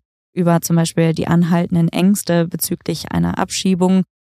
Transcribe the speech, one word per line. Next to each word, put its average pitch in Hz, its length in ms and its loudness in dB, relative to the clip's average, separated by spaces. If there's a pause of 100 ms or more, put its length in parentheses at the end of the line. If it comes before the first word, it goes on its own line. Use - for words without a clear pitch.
(340)
über 170 280 2
zum 170 140 -2
Beispiel 165 380 0
die - 140 -6
anhaltenden 170 600 2
Ängste 175 580 0
bezüglich - 640 -8
einer 175 280 -2
Abschiebung, 185 640 0 (200)